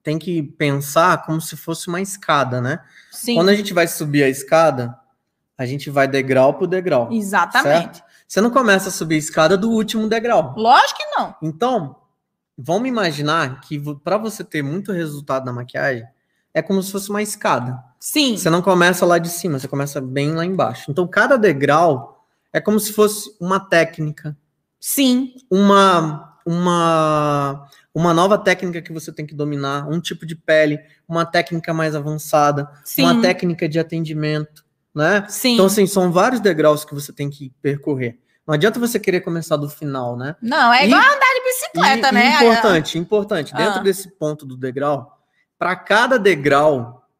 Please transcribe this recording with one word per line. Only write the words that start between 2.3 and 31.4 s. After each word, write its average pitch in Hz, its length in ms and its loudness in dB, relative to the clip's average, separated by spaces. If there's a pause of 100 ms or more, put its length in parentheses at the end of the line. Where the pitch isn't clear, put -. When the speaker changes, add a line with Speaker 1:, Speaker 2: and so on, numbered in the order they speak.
Speaker 1:
né? 135 200 -4 (320)
Speaker 2:
Sim. - 240 -6
Speaker 1:
Quando 175 140 2
a 208 60 6
gente 202 180 -6
vai 170 140 2
subir 147 360 0
a 135 60 4
escada, 135 680 0 (580)
a 131 120 -6
gente 143 240 -8
vai 139 160 2
degrau 135 480 4
por 190 120 -2
degrau, 170 440 0
Speaker 2:
Exatamente. 170 880 0
Speaker 1:
certo? - 160 -20 (140)
Você - 140 0
não 240 80 2
começa 202 400 2
a - 20 -8
subir 160 240 -4
a 151 40 2
escada 160 360 2
do 214 140 -2
último 220 400 -2
degrau. 214 480 0
Speaker 2:
Lógico 277 400 4
que 605 80 -10 (100)
não. 202 280 -4
Speaker 1:
Então, 160 520 -4 (600)
vamos 180 320 -2
imaginar 147 720 -2
que 151 160 -10
vo-, 143 220 -10
pra 180 180 -2
você 214 260 -6
ter 151 200 -6
muito 196 280 -6
resultado 147 540 -4
na 123 80 -6
maquiagem, 123 500 -6 (480)
é 160 100 -2
como 190 200 -2
se 190 100 -10
fosse 196 200 -8
uma 208 100 -4
escada. 131 560 -2 (220)
Speaker 2:
Sim. 269 360 -2
Speaker 1:
Você 170 140 -2
não 175 140 2
começa 180 420 2
lá 175 140 4
de 170 100 -4
cima, 156 300 -6
você 135 80 -10
começa 143 340 -6
bem 139 320 -4
lá 165 100 -4
embaixo. 147 460 -4
Então, 175 180 -2
cada 247 300 2
degrau 147 880 2 (260)
é 160 80 -2
como 208 200 0
se 208 120 -4
fosse 208 480 0
uma 185 200 -2
técnica. 160 760 -2 (440)
Speaker 2:
Sim. 254 560 0 (160)
Speaker 1:
Uma, 190 840 4 (100)
uma, 156 1200 0 (260)
uma 170 200 2
nova 190 240 4
técnica 180 440 -2
que 165 120 -16
você 160 180 -12
tem 151 160 -10
que 151 80 -16
dominar, 143 520 -6
um 160 120 -4
tipo - 260 -10
de 160 100 -10
pele, 156 440 2 (280)
uma 165 180 -2
técnica 170 480 -4